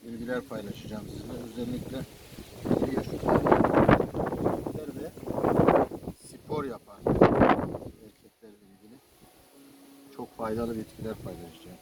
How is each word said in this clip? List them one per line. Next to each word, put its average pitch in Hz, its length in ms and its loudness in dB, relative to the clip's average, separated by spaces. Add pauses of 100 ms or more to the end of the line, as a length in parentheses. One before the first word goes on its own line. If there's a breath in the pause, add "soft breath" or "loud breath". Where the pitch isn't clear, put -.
bilgiler 117 380 -6
paylaşacağım 110 680 -10
sizinle. - 240 -10
Özellikle 240 640 -6 (680)
bir - 320 2
yaşında - 360 0
erkekler - 1500 4 (140)
ve - 100 -10 (1160)
spor - 360 -8
yapan 110 360 -12 (1040)
erkeklerle - 500 -20
ilgili 104 440 -20 (1160)
çok - 220 -14
faydalı 113 400 -2
bitkiler 110 460 -8
paylaşacağım. 85 580 -14